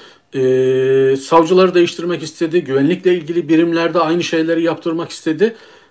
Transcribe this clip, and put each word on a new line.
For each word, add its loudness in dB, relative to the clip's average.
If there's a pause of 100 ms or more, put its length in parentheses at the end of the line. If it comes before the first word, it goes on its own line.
(340)
Ee, 2
savcıları 2
değiştirmek -2
istedi, -4
güvenlikle 0
ilgili -4
birimlerde 2
aynı 0
şeyleri -2
yaptırmak -4
istedi. -2 (340)